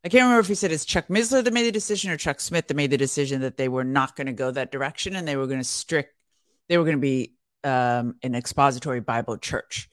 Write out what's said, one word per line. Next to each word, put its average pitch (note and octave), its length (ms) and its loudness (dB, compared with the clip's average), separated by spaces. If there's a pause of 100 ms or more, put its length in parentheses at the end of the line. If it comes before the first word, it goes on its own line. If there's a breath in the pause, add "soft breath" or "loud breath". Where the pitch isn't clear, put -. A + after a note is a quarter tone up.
I F3+ 40 -4
can't B3 160 6
remember A#3+ 160 8
if F#3 80 2
he G#3 60 0
said F#3 180 0
it's D#3 120 -4
Chuck - 240 -2
Missler A#3 360 2
that A#3 100 2
made A#3 120 2
the A3+ 60 2
decision G3 380 -4
or D#3+ 60 -2
Chuck D3 240 -4
Smith E3+ 280 -2
that C#3+ 80 0
made C#3+ 140 2
the C3+ 80 2
decision C3+ 440 0
that C3 140 -4
they C3 120 0
were B2+ 160 -2
not C3+ 320 0
gonna C3+ 160 -6
go C3 180 -2
that C3 220 -6
direction C#3 440 -6
and F3 120 -6
they C#3 80 -2
were C3+ 100 -2
gonna C3 180 -4
strict, - 500 -4 (540)
they F3 100 4
were E3+ 60 4
gonna D#3 140 2
be, C3 360 0 (280)
um, B2 600 0
an B2+ 120 -4
expository B2+ 680 0
Bible A2+ 380 -4
church. - 540 -8